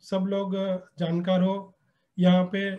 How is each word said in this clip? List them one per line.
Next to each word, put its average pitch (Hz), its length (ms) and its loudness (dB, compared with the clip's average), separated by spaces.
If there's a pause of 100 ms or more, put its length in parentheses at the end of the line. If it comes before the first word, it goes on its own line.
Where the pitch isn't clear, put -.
सब 190 260 -4
लोग 196 280 -4 (440)
जानकार 175 440 0
हो, 190 320 -2 (440)
यहाँ 180 280 6
पे 196 320 -4